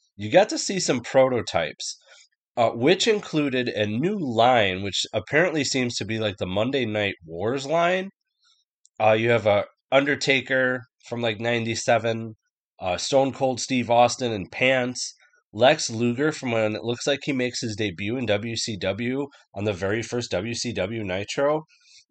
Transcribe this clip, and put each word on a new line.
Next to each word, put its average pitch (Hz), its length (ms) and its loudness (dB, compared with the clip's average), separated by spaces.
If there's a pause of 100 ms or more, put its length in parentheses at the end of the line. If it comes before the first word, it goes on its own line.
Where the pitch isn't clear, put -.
(160)
You 104 140 -8
got 180 200 6
to 320 80 -6
see 196 240 -2
some 139 180 0
prototypes, 117 1000 0 (600)
uh, 117 140 4
which 156 360 2
included 143 640 0
a 107 180 0
new 147 320 -2
line, 113 640 4
which 98 300 -4
apparently 147 500 -2
seems 123 320 -2
to 110 100 -6
be, 110 140 -4
like, 104 200 -2
the 101 60 -4
Monday 117 400 0
Night 104 300 -2 (100)
Wars 107 400 -4
line. 175 440 0 (920)
Uh, 110 140 6
you 113 160 2
have 110 180 2
a 101 160 4 (260)
Undertaker 131 920 2 (260)
from, 120 140 -6
like, 110 180 -2
ninety-seven, 113 960 0 (460)
uh, 90 160 -2
Stone 135 340 2
Cold 131 300 -2
Steve 120 280 -2
Austin 120 440 4
in 95 160 -6
pants, 127 640 0 (380)
Lex 135 360 4
Luger 120 440 0
from 127 180 -6
when 110 240 2
it - 80 -8
looks 120 240 -4
like 139 160 0
he 151 80 -2
makes 123 300 -2
his 107 160 -6
debut 101 400 -4
in 127 80 -4
W 110 320 -2
C - 180 -4
W 117 520 -2 (280)
on 101 80 -6
the 104 100 0
very 98 280 -2
first 120 300 -6
W 104 220 -2
C 117 200 -6
W 98 300 -4
Nitro. 139 600 -2 (460)